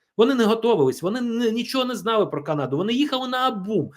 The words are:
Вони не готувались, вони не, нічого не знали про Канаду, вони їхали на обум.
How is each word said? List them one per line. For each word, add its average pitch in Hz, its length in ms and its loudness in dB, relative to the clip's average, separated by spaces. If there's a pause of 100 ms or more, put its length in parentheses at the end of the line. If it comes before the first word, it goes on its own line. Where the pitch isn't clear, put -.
(180)
Вони 262 180 4
не 233 80 4
готувались, 214 580 2
вони 214 200 -2
не, 233 300 0
нічого 240 340 -2
не 247 100 -4
знали 208 300 0
про 143 180 -6
Канаду, 143 340 -2
вони 208 160 -2
їхали 262 340 -2
на 254 200 0
обум. 202 500 -2